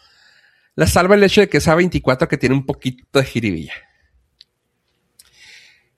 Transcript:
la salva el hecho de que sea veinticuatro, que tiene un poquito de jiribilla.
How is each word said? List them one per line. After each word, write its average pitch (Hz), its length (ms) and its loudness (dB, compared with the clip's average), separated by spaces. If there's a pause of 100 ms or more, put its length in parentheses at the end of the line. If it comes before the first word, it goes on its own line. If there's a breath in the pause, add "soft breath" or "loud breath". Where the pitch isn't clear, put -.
(760 soft breath)
la 156 100 0
salva 185 300 2
el 202 80 4
hecho 196 180 4
de 190 80 2
que 147 120 0
sea 160 120 2
veinticuatro, 160 540 -2
que 151 100 -6
tiene 127 160 -2
un 135 140 -4
poquito - 520 -6
de 131 60 0
jiribilla. 95 480 -6 (2250 soft breath)